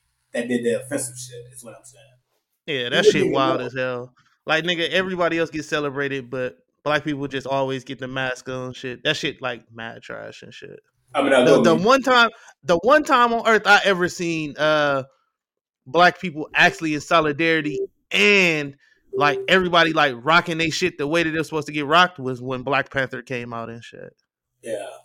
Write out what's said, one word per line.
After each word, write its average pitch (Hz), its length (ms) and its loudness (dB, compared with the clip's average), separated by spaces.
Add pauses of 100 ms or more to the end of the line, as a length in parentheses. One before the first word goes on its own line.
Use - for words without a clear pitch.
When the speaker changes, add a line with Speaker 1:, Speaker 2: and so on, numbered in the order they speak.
(340)
Speaker 1:
that 120 160 -4
did 117 160 -2
the 117 180 0
offensive - 340 -8
shit, 120 360 -16
is - 100 -20
what 110 100 -20
I'm - 120 -20
saying. - 200 -20 (600)
Speaker 2:
Yeah, 160 100 -6
Speaker 1:
You 123 140 -4
Speaker 2:
that - 80 -8
Speaker 1:
wouldn't 185 80 2
Speaker 2:
shit 190 160 6
Speaker 1:
even 135 100 0
Speaker 2:
wild 131 280 0
Speaker 1:
know. 127 80 -6
Speaker 2:
as 123 60 -12
hell. 127 400 -6 (320)
Like, 156 200 0
nigga, 170 240 -2
everybody 175 480 0
else 165 140 -2
gets 156 180 -10
celebrated, 139 600 -4
but 127 280 -6 (260)
black 147 220 -2
people 143 240 -4
just 131 180 -8
always 135 380 -2
get 131 140 -14
the 131 100 -10
mask 131 400 -8
on 127 160 -8
and 127 100 -12
shit. 123 300 -12
That 151 100 0
shit, 147 260 -8
like, 123 300 -8
mad 113 300 -14
trash 110 400 -16
and 123 120 -20
shit. - 280 -20 (340)
Speaker 1:
I 139 60 2
mean, 139 100 2
I'll 127 140 6
Speaker 2:
The, - 60 8
Speaker 1:
go 120 120 6
Speaker 2:
the 165 120 6
Speaker 1:
with 175 80 0
you. 202 40 2
Speaker 2:
one 262 140 6
time, 240 280 4 (340)
the 170 160 2
one 277 240 4
time 240 300 2
on 226 140 -2
earth 220 180 4
I 202 200 8
ever 180 240 2
seen, 160 480 -6
uh, 147 460 2 (840)
black 170 340 4
people 151 340 -10
actually 160 420 0
in 147 60 -4
solidarity 156 800 0 (320)
and, 180 640 2 (380)
like, 139 340 2
everybody, 170 460 2
like, 147 240 2
rocking 160 400 0
they 165 120 0
shit 165 280 -2
the 143 100 -4
way 165 160 0
that 160 80 -2
they're 156 140 -4
supposed 151 220 -6
to 156 60 -10
get 147 120 -4
rocked 175 340 4
was 127 220 -6
when 127 220 -6
Black 135 280 -2
Panther 131 300 -4
came 120 320 -10
out 117 160 -10
and 117 120 -16
shit. - 320 -20 (480)
Speaker 1:
Yeah. 107 240 -10 (200)